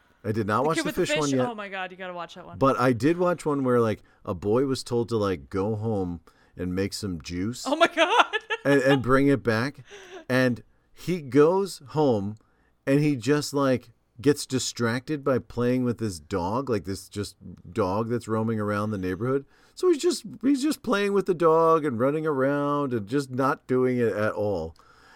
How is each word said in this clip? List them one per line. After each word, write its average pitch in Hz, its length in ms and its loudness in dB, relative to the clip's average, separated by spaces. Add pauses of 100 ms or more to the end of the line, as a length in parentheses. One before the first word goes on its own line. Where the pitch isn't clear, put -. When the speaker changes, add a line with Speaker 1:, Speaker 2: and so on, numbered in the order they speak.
(220)
Speaker 1:
I 107 100 -4
did 104 140 -2
not 107 160 2
Speaker 2:
The 139 60 0
Speaker 1:
watch 160 80 0
Speaker 2:
Kid 160 80 0
Speaker 1:
the 208 40 -4
Speaker 2:
with 208 80 -6
the 180 100 0
Speaker 1:
Fish - 100 0
one 151 140 0
Speaker 2:
Fish? 131 80 0
Speaker 1:
yet. 240 100 0
Speaker 2:
Oh 240 60 -8
my 202 160 -12
God, 185 200 -8
you 185 60 -18
gotta 185 160 -12
watch 170 220 -12
that 185 100 -18
one. 165 140 -16
Speaker 1:
But 131 200 2
I 127 140 4
did 135 240 2
watch 175 300 0
one 143 180 0
where, 123 160 4
like, 110 220 0 (240)
a 104 80 -4
boy 104 320 0
was 131 180 -4
told 120 240 -2
to, 117 80 -2
like, 92 320 -2
go 101 260 -2
home 98 460 -4 (360)
and 90 180 -4
make 98 180 -2
some 90 300 -8
juice 92 440 -6
Speaker 2:
Oh 277 100 0
my 339 100 4
God. 359 400 2 (180)
<laughs> 440 200 -8
Speaker 1:
and, 139 180 4
and 135 200 4
bring 135 260 4
it 131 160 2
back. 117 340 -2 (500)
And 127 340 0 (300)
he 175 300 -4
goes 160 580 4 (100)
home 107 460 0 (500)
and 139 140 4
he 151 160 2
just, 139 380 0
like, 135 360 0 (300)
gets 147 260 2
distracted 127 760 -4
by 135 160 0
playing 123 460 -2
with 120 140 -2
this 101 200 -6
dog, 98 500 -4
like, 104 160 0
this 95 240 -8
just - 280 -8 (360)
dog 107 360 0
that's 120 180 -4
roaming 110 320 -2
around 104 320 -2
the 104 80 -4
neighborhood. 107 460 -2 (320)
So 370 120 0
he's 302 140 2
just, 349 220 0 (180)
he's 269 180 2
just 302 220 -2
playing 202 300 0
with 196 140 2
the 185 80 0
dog 160 500 4
and 120 160 -2
running 151 260 0
around 143 680 0
and 107 140 -2
just 131 240 -2
not 131 380 -2
doing 127 300 2
it 117 140 2
at 104 200 0
all. 87 420 -2 (420)